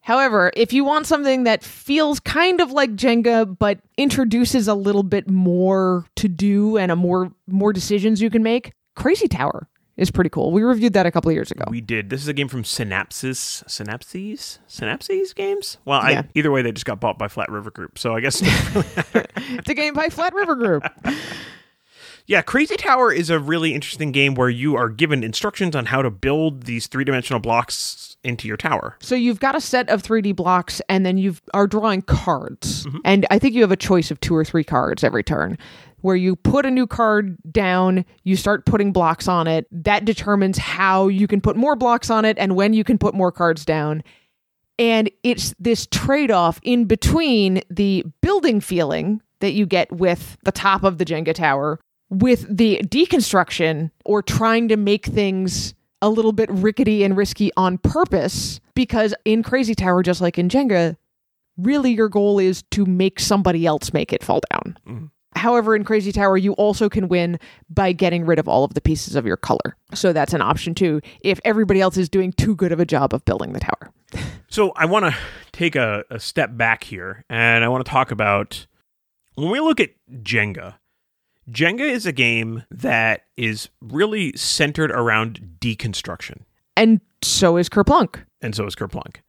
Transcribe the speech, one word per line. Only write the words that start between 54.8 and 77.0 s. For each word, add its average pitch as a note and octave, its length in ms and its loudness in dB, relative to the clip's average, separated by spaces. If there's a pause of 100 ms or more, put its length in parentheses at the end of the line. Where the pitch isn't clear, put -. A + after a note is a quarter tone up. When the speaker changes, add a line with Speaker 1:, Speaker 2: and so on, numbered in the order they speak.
Speaker 1:
things F#3+ 680 -2 (280)
a G#3 80 2
little A3 220 2
bit G#3+ 180 0
rickety G#3+ 520 2
and G3 140 2
risky G3+ 400 0
on F#3 220 2
purpose, - 840 -2 (140)
because A3 400 0 (100)
in A3 180 2
Crazy A#3 320 0
Tower, F#3 280 2
just F3 180 0
like F3 180 0
in F3+ 100 2
Jenga, F3+ 480 2 (600)
really B3+ 360 2
your A3 180 2
goal G3+ 280 2
is F#3 240 2 (100)
to G3+ 140 2
make F#3 320 0
somebody F3 480 2
else D3+ 280 -2
make - 180 -2
it - 100 -4
fall - 180 0 (120)
down. - 340 -6
Speaker 2:
Mm-hmm. A#2+ 200 -12 (280)
Speaker 1:
However, A3 400 2
in G#3+ 100 -2
Crazy G3+ 280 -2
Tower, G3 240 2
you F#3+ 160 2
also G#3 360 2
can F#3+ 200 -2
win F3 300 0 (300)
by F#3 240 0
getting F3 320 0
rid E3 140 4
of - 100 -2
all B2+ 160 4
of C#3 100 -4
the F3 60 -2
pieces - 360 -2
of A2+ 100 -2
your F2+ 100 0
color. - 400 -4 (160)
So F#3+ 200 0
that's D#3 200 0
an D#3+ 100 0
option D3 320 -2
too, D#3 260 0 (220)
if F#3 220 0
everybody G#3 360 2
else F#3 160 2
is F#3 120 0
doing F#3 240 0
too G#3+ 220 0
good F3 180 0
of D#3+ 80 -4
a F3 60 2
job C#3 280 0
of C3+ 100 -6
building - 280 -2
the - 80 -8
tower. - 300 -6 (220)
<laughs> - 80 -10 (280)
Speaker 2:
So G3+ 280 0
I D#3+ 100 2
wanna F3+ 280 2 (360)
take E3+ 240 -4
a, A2 340 -2
a A#2 120 -12
step B2 360 -4
back A2+ 280 0
here, F#2+ 440 -14